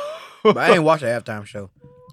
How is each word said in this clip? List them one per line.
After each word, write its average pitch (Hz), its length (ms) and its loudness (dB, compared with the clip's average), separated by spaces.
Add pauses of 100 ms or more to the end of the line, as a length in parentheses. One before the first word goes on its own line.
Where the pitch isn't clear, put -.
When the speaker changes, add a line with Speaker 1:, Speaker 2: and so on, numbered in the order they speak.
(140)
Speaker 1:
<laughs> - 300 -16
Speaker 2:
But 202 140 4
I 151 160 4
ain't 175 100 2
watch 156 180 2
a 127 40 -6
halftime 110 400 -6
show. 101 240 -16 (420)